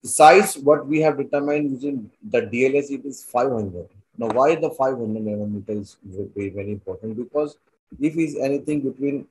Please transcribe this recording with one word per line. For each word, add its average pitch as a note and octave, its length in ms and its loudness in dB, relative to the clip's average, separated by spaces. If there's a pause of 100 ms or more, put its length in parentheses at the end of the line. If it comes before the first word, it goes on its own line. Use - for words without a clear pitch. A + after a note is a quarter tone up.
The - 60 -14
size F3 500 8
what C#3 300 2
we D#3 140 0
have D3+ 160 2
determined C#3+ 540 -2
using C3 380 -6 (140)
the A2 180 0
D A#2 260 0
L C3+ 100 2
S, C#3+ 120 -2
it C3+ 160 -8
is C3+ 160 -12
five B2+ 300 -2
hundred. F#2 380 -6 (280)
Now, A2+ 120 -4
why C3+ 260 4
the D#3 140 -2
five C3+ 280 0
hundred A2 260 -4
nanometer G#2 580 -6
is - 220 -16
ve-, G2 320 -10
very, G2+ 140 -4
very G2+ 220 -8
important? G#2 460 -10
Because D3 400 -6 (420)
if D3+ 180 -2
it's D3+ 200 -2
anything C#3+ 440 -2
between C3+ 500 -4